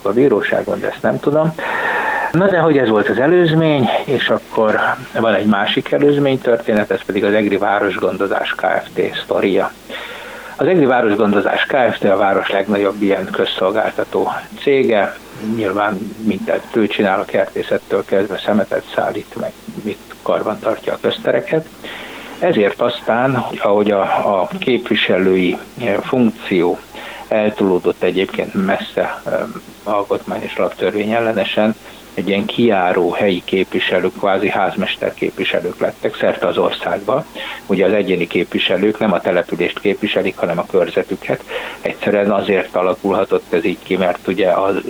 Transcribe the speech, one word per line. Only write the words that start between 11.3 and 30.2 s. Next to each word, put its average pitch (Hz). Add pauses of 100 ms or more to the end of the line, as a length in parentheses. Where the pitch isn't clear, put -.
Kft. 123
a 98
város 95
legnagyobb 101
ilyen 98
közszolgáltató 98 (300)
cége, 120 (400)
nyilván 104 (260)
mindent 95
ő 107
csinál, 98
a 95
kertészettől 98
kezdve 98
szemetet - (120)
szállít, -
meg - (320)
mit 110 (220)
karbantartja 104
a -
köztereket. 131 (720)
Ezért 113
aztán, 120 (160)
ahogy 104
a, 101 (400)
a - (100)
képviselői, 95 (240)
eh, 107
funkció 98 (480)
eltolódott 101
egyébként 92
messze, -
eh, - (500)
alkotmány 101